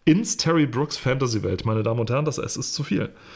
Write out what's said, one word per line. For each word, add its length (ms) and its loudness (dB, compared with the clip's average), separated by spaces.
ins 320 4
Terry 280 2
Brooks 300 -2
Fantasy-Welt. 720 0
Meine 180 0
Damen 160 0
und 100 -2
Herren, 140 0
das 140 -2
S 180 -4
ist 180 -6
zu 120 -4
viel. 240 -2